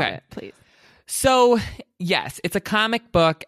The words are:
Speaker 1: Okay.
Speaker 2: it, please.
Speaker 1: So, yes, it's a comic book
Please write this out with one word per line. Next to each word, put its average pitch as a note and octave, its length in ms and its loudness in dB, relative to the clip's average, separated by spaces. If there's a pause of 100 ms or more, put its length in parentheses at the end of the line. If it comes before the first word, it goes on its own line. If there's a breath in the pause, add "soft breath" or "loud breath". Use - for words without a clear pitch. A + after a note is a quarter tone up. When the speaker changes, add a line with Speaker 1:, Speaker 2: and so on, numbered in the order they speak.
Speaker 1:
Okay. G2 140 -2
Speaker 2:
it, - 160 -18
please. - 220 -14 (540 soft breath)
Speaker 1:
So, B3 520 4 (400 loud breath)
yes, F3+ 420 -4
it's F3 140 -6
a G3 60 0
comic A3 500 -2
book E3 360 2